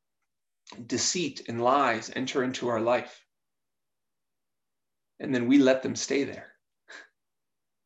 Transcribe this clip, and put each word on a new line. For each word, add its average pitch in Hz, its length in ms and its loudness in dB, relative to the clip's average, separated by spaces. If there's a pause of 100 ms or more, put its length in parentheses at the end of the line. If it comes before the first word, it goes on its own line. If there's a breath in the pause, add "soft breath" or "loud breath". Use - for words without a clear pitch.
(840)
deceit 131 600 -4
and 117 160 -4
lies 123 520 2
enter 131 280 -2
into 127 240 -4
our 117 120 0
life. 117 440 -2 (2000)
And - 140 -6
then 120 140 0
we 135 100 8
let 131 240 6
them 117 140 -4
stay 135 300 -2
there. - 260 -14 (1300 loud breath)